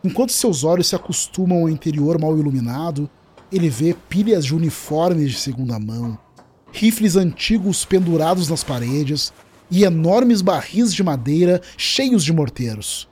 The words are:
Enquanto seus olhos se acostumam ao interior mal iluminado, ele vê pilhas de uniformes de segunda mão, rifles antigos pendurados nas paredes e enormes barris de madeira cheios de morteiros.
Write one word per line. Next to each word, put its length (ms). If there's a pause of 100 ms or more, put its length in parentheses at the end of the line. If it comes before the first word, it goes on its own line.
Enquanto 300
seus 320
olhos 240
se 80
acostumam 640
ao 100
interior 480
mal 200
iluminado, 720 (420)
ele 180
vê 260 (120)
pilhas 380
de 100
uniformes 760
de 60
segunda 400
mão, 400 (540)
rifles 440
antigos 680
pendurados 640
nas 160
paredes 720 (360)
e 140
enormes 580
barris 520
de 100
madeira 580 (140)
cheios 480
de 80
morteiros. 800